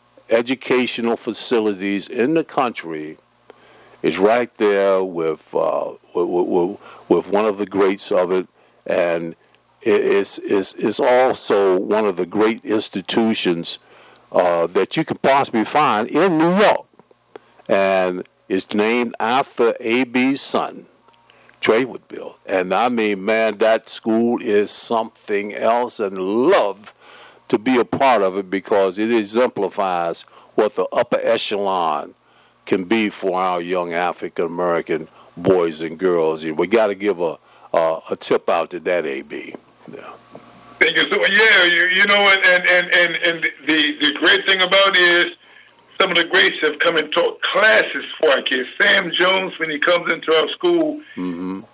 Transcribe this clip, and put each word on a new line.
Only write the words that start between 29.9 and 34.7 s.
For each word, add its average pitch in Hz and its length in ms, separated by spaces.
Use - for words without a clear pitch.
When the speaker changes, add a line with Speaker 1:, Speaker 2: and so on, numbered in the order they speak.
Speaker 1:
what 107 180
the 92 180
upper 120 280
echelon 95 920
can 98 180
be 110 240
for 92 320
our 90 200
young 87 320
African-American 85 1120